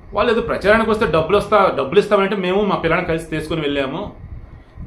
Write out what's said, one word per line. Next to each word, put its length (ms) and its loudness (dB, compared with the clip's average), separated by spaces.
వాళ్ళు 180 2
ఏదో 100 2
ప్రచారానికి 480 2
వస్తే 160 2
డబ్బులు 320 2
వస్తా, 400 2
డబ్బులు 220 2
ఇస్తామంటే 360 2
మేము 260 0
మా 140 0
పిల్లల్ని 300 0
కలిసి 200 -4
తీసుకుని 360 -4
వెళ్ళాము. 540 -4